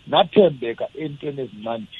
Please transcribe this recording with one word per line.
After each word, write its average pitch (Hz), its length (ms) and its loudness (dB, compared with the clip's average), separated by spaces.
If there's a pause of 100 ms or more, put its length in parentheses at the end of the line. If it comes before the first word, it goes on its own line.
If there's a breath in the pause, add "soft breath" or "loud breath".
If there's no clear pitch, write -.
"Nathembeka 139 840 2 (100)
entweni 143 420 -8
ezincane, 110 440 -10 (160 loud breath)